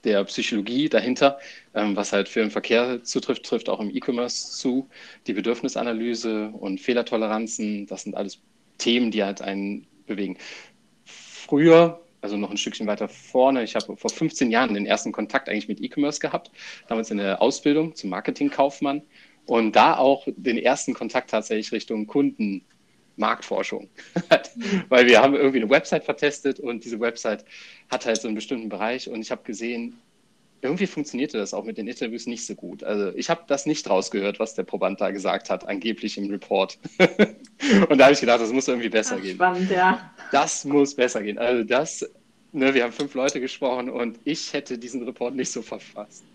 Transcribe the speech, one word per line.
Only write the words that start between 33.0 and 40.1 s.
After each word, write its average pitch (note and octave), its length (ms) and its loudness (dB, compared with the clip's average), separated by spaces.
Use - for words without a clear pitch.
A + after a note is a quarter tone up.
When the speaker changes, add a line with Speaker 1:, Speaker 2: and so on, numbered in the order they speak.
Speaker 1:
ich - 140 -6
habe E3+ 180 -2
das C#3 180 -2
nicht D3+ 240 -4
rausgehört, G2 500 0
was A2 160 -4
der F#2+ 80 -4
Proband F#2+ 380 -4
da F#2+ 100 0
gesagt F#2+ 380 -4
hat, F#2+ 180 -4
angeblich G#2 500 -6
im G2+ 120 -8
Report. F#2+ 480 -2
<laughs> - 1000 4
Und C#3 80 6
da C3 80 12
habe C#3+ 80 10
ich C#3+ 60 4
gedacht, A#2+ 220 4
das A2 100 0
muss C3 160 0
irgendwie A#2+ 220 -2
besser G#2+ 280 0
Speaker 2:
Ach, F#2+ 60 -8
Speaker 1:
gehen. F#2+ 120 -8
Speaker 2:
spannend, F3+ 360 0
ja. F#3 420 2